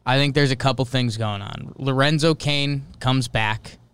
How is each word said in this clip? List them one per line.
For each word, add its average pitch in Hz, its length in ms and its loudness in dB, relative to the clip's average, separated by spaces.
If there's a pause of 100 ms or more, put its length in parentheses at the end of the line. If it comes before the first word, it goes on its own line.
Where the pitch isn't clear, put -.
I 127 100 2
think 143 180 2
there's 143 160 4
a 131 60 0
couple 131 300 0
things 120 320 -2
going 104 240 -4
on. - 340 -12
Lorenzo 139 580 2
Cain 143 500 -2 (160)
comes 127 280 0
back, 110 480 -2 (180)